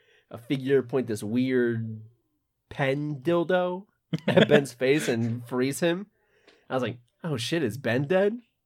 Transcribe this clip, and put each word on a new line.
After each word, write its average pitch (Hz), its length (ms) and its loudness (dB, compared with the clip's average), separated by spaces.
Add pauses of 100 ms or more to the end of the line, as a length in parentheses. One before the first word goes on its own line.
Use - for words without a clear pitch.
(300)
a - 80 -14
figure 135 460 0
point 123 240 -4
this 107 160 -4
weird 117 760 0 (720)
pen 143 540 -4
dildo 180 600 0 (220)
<laughs> - 200 -6
at 156 220 6
Ben's 143 240 4
face 143 340 2
and 117 400 -2
freeze 127 320 -2
him. 180 280 0 (640)
I 127 60 -2
was 127 80 0
like, 113 160 -4 (240)
"Oh 151 140 -4
shit, 156 260 -2
is 113 160 -2
Ben 123 240 0
dead?" 196 340 2 (280)